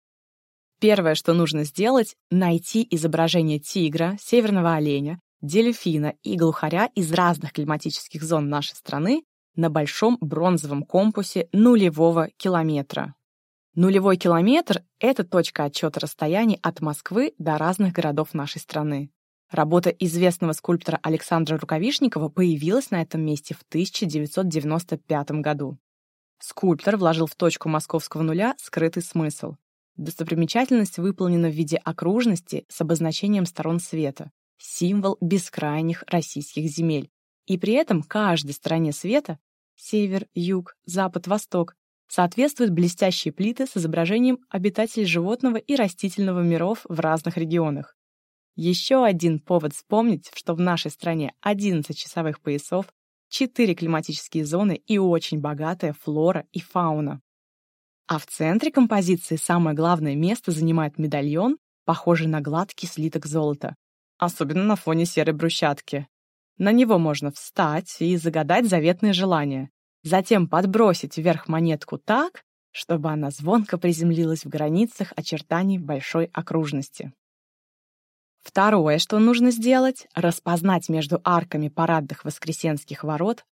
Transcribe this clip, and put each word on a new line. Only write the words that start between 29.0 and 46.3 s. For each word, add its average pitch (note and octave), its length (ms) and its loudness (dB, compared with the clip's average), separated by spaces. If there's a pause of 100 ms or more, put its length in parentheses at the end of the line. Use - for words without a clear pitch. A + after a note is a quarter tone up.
смысл. - 540 -6 (400)
Достопримечательность F3 1000 0
выполнена F3 520 0
в D3+ 40 -4
виде D#3 220 -2
окружности F3 960 -2
с - 100 -12
обозначением E3+ 640 0
сторон E3+ 360 -4
света, D3+ 500 -6 (260)
символ G3 640 -2
бескрайних E3 880 -2
российских D#3 640 -4
земель. D3+ 400 -2 (360)
И F#3 120 -2
при G3+ 160 -2
этом B3 280 2
каждой D#3+ 520 -2
стороне D#3+ 400 -2
света — G3+ 440 -4 (380)
север, G3+ 580 -2
юг, F3+ 420 -4 (100)
запад, F3+ 420 -4
восток — F3+ 480 -2 (320)
соответствуют A#3 640 0
блестящие F3 640 0
плиты A#3+ 340 -2
с - 80 -18
изображением F#3+ 640 0 (100)
обитателей G#3 560 -2
животного G#3+ 520 0
и C#4+ 180 -2
растительного F#3+ 680 -2